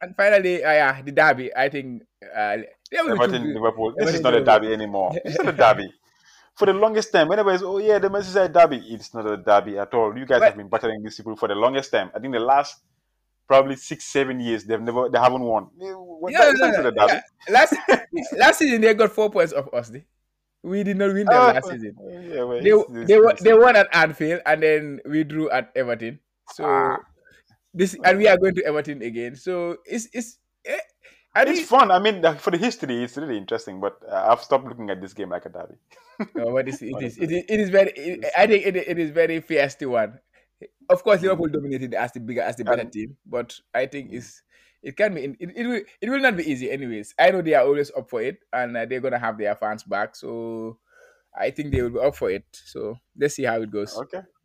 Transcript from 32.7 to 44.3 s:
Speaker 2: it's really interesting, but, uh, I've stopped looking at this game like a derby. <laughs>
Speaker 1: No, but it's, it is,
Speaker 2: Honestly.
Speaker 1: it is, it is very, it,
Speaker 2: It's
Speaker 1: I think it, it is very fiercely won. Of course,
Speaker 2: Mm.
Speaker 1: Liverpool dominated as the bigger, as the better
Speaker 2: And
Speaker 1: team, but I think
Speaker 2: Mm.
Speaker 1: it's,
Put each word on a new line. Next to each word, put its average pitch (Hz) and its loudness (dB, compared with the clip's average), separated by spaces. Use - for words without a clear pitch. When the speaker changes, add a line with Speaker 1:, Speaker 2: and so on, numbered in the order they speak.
Speaker 2:
it's 120 -10
really 143 -6
interesting, 101 -8
but, 98 -6
uh, 101 -2
I've 120 4
stopped 135 -2
looking 113 -14
at 92 -6
this 92 -16
game 95 -12
like 87 -10
a 87 -14
derby. 85 -18
<laughs> 208 -8
Speaker 1:
No, 117 -4
but 131 -2
it's, 135 -12
it 120 -10
is, 123 -10
Speaker 2:
Honestly. - -
Speaker 1:
it 165 -4
is, 175 -4
it 214 0
is 202 -2
very, 196 2
it, 156 -10
Speaker 2:
It's 147 -4
Speaker 1:
I 190 4
think 214 2
it, 190 -2
it 175 -6
is 160 -2
very 165 0
fiercely 143 -4
won. 117 -2
Of - 2
course, 202 4
Speaker 2:
Mm. - -
Speaker 1:
Liverpool 170 -2
dominated 139 -6
as 113 -4
the 127 -12
bigger, 117 -6
as 113 -4
the 120 -8
better 120 -2
Speaker 2:
And - -18
Speaker 1:
team, 110 -10
but 120 -8
I 127 -2
think 135 -14
Speaker 2:
Mm. - -16
Speaker 1:
it's, - -16